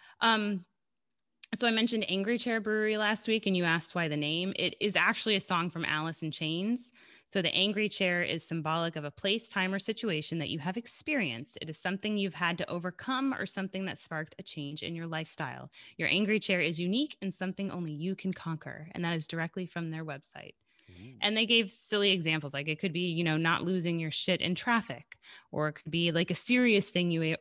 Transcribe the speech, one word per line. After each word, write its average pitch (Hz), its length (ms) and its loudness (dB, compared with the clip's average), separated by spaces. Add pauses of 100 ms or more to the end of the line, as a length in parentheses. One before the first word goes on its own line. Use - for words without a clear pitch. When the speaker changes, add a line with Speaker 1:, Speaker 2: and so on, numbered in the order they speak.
(220)
Speaker 1:
Um, 208 440 2 (920)
so 240 100 4
I 226 40 6
mentioned 220 380 4
Angry 196 300 2
Chair 226 200 0
Brewery 214 380 2
last 214 300 0
week, 220 180 2
and 196 100 4
you 180 80 4
asked 165 320 2
why 170 120 2
the 151 100 0
name. 165 400 0
It - 240 0
is 202 140 2
actually 202 400 4
a 190 60 2
song 175 280 0
from 165 160 -4
Alice 156 380 -2
in 156 80 -2
Chains. 185 600 -2 (380)
So 196 120 0
the 165 120 2
angry 202 360 2
chair 180 340 2
is - 240 -2
symbolic 165 480 0
of 151 80 -6
a 147 80 -6
place, 208 380 -2
time, 190 240 0
or 196 60 0
situation 170 600 -2
that 139 100 -2
you 147 100 -2
have 180 180 -4
experienced. 180 840 -4
It 160 80 -8
is 156 80 -8
something 196 400 -2
you've 196 180 0
had 175 240 0
to - 100 -2
overcome 254 640 -2
or - 120 -4
something 190 400 -4
that 147 140 -6
sparked 160 400 -8
a 190 40 -10
change 151 380 -8
in 170 140 -4
your 165 120 -6
lifestyle. 147 640 -6 (280)
Your 160 100 0
angry 202 320 4
chair 180 220 0
is 160 180 0
unique 214 420 0
and 190 140 -4
something 190 340 -4
only 170 220 -6
you 170 240 -4
can 185 160 -4
conquer. 160 600 -6
And 175 100 -4
that 170 140 0
is 156 100 -4
directly 165 380 -4
from 165 260 -6
their 160 140 -6
website. - 480 -12 (360)
Speaker 2:
Ooh. 98 300 -18
Speaker 1:
And 208 160 2
they 220 100 4
gave 226 240 4
silly 202 420 2
examples. 156 420 0
Like, 143 160 -4
it 151 100 -2
could 185 140 -2
be, 180 180 0
you 165 140 2
know, 156 100 4
not 165 300 2
losing 175 340 0
your 160 100 -2
shit - 300 0
in 180 160 0
traffic, - 640 -2 (340)
or 151 160 0
it 151 60 -2
could - 180 -12
be, 170 220 4
like, 170 180 2
a - 20 2
serious 233 580 4
thing 175 200 2
you 160 300 2